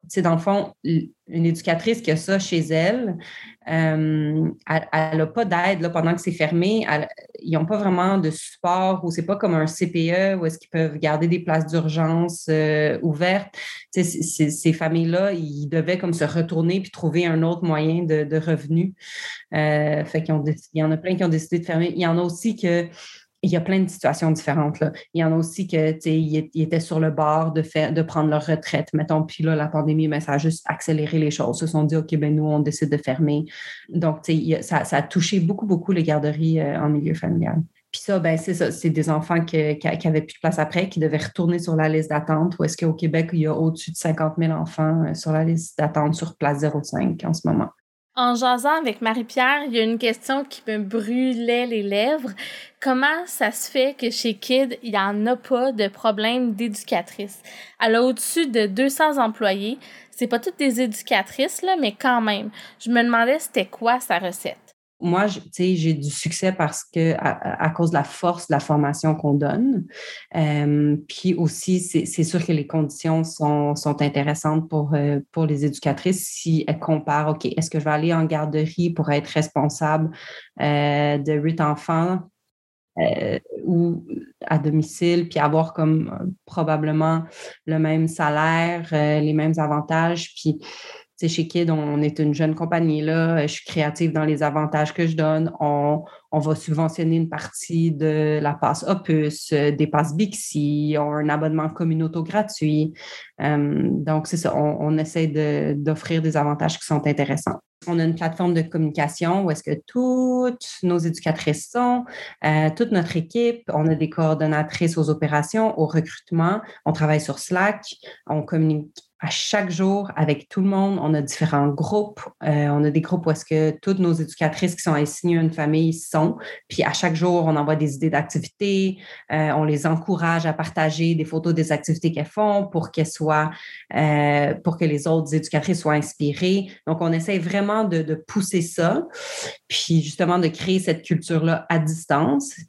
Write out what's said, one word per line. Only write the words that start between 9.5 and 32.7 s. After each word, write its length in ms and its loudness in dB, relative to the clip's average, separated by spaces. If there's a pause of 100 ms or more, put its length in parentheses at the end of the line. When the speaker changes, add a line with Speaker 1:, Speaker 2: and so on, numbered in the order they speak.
Speaker 1:
un 120 2
C 240 -2
P 220 0
E 220 2
où 100 -2
est-ce 140 -2
qu'ils 120 -20
peuvent 280 0
garder 300 2
des 100 2
places 280 0
d'urgence, 840 0
euh, 540 2
ouvertes. 520 0 (400)
Tu 80 2
sais, 20 4
c-, 180 -2
c-, 280 0
ces 220 2
familles-là, 600 2
ils 360 -4
devaient 300 0
comme 140 -2
se 120 0
retourner 560 0
puis 100 -12
trouver 360 0
un 160 2
autre 220 0
moyen 380 2
de, 220 2
de 120 -2
revenus. 560 0 (640)
Euh, 500 2
fait 200 -2
qu'ils 100 0
ont 60 2
déc-, 340 -4
il 60 0
y 20 2
en 80 2
a 60 2
plein 180 -2
qui 100 0
ont 40 2
décidé 320 0
de 40 -10
fermer. 300 0
Il 60 -2
y 60 2
en 120 2
a 40 2
aussi 340 -2
que, 320 0 (560)
il 60 4
y 60 2
a 40 2
plein 200 2
de 100 2
situations 400 0
différentes, 480 0
là. 140 0 (220)
Il 60 2
y 40 4
en 80 4
a 40 2
aussi 300 -2
que, 240 2
tu 120 -4
sais, 140 2
ils, 380 0
ils 80 0
étaient 160 0
sur 220 -2
le 100 4
bord 400 2
de 120 0
faire, 300 0
de 80 2
prendre 300 0
leur 160 0
retraite, 480 -2
mettons, 300 2
puis 180 -6
là, 140 2
la 100 0
pandémie, 400 2
ben, 140 0
ça 140 -2
a 40 2
juste 300 0
accéléré 500 -2
les 140 2
choses. 240 -2
Ils 100 -4
se 0 -
sont 160 2
dit, « 140 2
OK, 180 0
ben, 220 2
nous, 80 2
on 160 2
décide 320 0